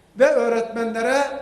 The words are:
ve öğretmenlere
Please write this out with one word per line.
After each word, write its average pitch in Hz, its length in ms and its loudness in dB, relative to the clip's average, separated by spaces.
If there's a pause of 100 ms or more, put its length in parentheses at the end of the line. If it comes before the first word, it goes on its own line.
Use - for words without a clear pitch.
(200)
ve 262 60 6
öğretmenlere 233 960 0 (200)